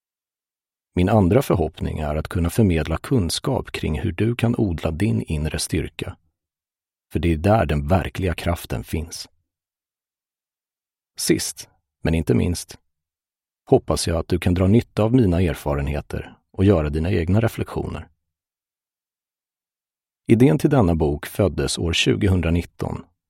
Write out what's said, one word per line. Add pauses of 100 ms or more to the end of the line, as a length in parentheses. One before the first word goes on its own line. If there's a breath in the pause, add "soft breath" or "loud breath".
(960)
Min
andra
förhoppning
är
att
kunna
förmedla
kunskap
kring
hur
du
kan
odla
din
inre
styrka, (960)
för
det
är
där
den
verkliga
kraften
finns. (1900)
Sist, (320)
men
inte
minst, (880)
hoppas
jag
att
du
kan
dra
nytta
av
mina
erfarenheter (140)
och
göra
dina
egna
reflektioner. (2250)
Idén
till
denna
bok
föddes
år
tjugohundranitton (240)